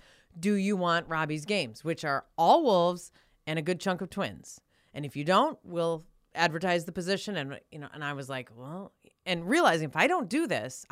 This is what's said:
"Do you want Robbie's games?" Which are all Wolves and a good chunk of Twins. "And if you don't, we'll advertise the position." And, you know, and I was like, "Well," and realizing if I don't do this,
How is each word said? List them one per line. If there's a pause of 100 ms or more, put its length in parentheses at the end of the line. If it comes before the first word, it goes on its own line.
(400)
"Do
you
want
Robbie's
games?"
Which
are (120)
all
Wolves (360)
and
a
good
chunk
of
Twins. (320)
"And
if
you
don't,
we'll (300)
advertise
the
position."
And, (120)
you
know,
and
I
was
like,
"Well," (320)
and
realizing
if
I
don't
do
this,